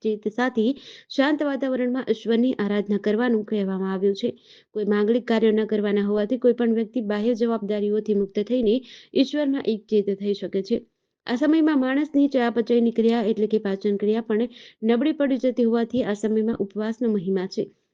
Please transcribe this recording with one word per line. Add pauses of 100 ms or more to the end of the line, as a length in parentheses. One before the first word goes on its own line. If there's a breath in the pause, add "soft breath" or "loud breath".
ચિત્ત
સાથે (480 loud breath)
શાંત
વાતાવરણમાં
ઈશ્વરની
આરાધના
કરવાનું
કહેવામાં
આવ્યું
છે. (420 soft breath)
કોઈ
માંગલિક
કાર્યો
ન
કરવાના
હોવાથી
કોઈ
પણ
વ્યક્તિ
બાહ્ય
જવાબદારીઓથી
મુક્ત (120)
થઈને (380 loud breath)
ઈશ્વરમાં
એકચેત
થઈ
શકે
છે. (480)
આ
સમયમાં
માણસની
ચયાપચયની
ક્રિયા
એટલે
કે
પાચન
ક્રિયા
પણ (400 loud breath)
નબળી
પડી
જતી
હોવાથી
આ
સમયમાં
ઉપવાસનો
મહિમા
છે. (240)